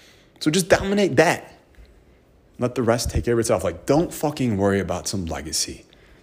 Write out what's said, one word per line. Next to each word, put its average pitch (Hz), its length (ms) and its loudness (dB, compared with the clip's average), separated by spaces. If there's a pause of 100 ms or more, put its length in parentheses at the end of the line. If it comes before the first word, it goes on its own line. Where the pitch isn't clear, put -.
(400)
So - 100 0
just 175 200 0
dominate 196 480 2
that. 160 360 2 (1040)
Let 123 180 -2
the 135 60 -2
rest 113 280 2
take 113 160 -2
care 120 80 2
of 117 80 2
itself. 104 240 0
Like, 85 200 -6
don't 160 280 2
fucking 135 420 -2
worry 98 240 2
about 87 300 -6
some 95 160 -6
legacy. 76 580 -6 (400)